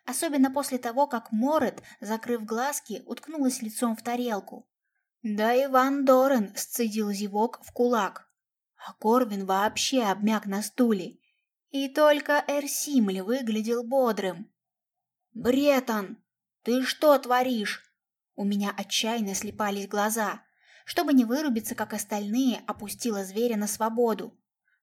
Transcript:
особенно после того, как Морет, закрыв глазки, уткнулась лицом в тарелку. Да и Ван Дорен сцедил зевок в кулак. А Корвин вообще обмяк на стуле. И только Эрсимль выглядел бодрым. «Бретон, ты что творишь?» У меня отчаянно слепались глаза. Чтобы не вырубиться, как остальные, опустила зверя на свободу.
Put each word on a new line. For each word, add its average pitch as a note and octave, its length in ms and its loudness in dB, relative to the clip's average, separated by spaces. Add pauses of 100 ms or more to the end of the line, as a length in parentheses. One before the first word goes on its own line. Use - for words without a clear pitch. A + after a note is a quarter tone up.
особенно C4+ 460 2
после C4+ 260 -2
того, B3 300 0
как B3 240 -6
Морет, B3+ 500 0 (180)
закрыв A3 460 -4
глазки, A3+ 600 -6
уткнулась C4 560 -4
лицом A3+ 340 -4
в - 80 -12
тарелку. A#3+ 680 -6 (540)
Да G#3+ 300 0
и C4+ 140 4
Ван C4+ 380 2
Дорен B3+ 500 4
сцедил G#3+ 560 -2
зевок G#3 520 -2
в - 80 -20
кулак. A#3+ 580 0 (560)
А - 80 -16
Корвин G#3+ 520 0
вообще G#3 580 0
обмяк G#3 420 2
на G3 160 -4
стуле. G#3+ 560 0 (540)
И C#4 180 -4
только D4 580 4
Эрсимль C#4 720 0
выглядел A3+ 640 -2
бодрым. G#3+ 640 0 (840)
«Бретон, B3+ 840 2 (460)
ты B3+ 200 0
что C#4+ 340 4
творишь?» B3 680 -2 (520)
У G3+ 100 -4
меня G3+ 320 0
отчаянно G#3 560 -4
слепались G3+ 540 -4
глаза. G#3 560 -2 (420)
Чтобы D#4 280 0
не B3+ 120 8
вырубиться, A#3+ 500 -2
как G#3+ 180 -4
остальные, G#3 720 -2
опустила G3+ 580 -6
зверя A3 320 0
на G#3 100 -2
свободу. A3+ 720 -2 (460)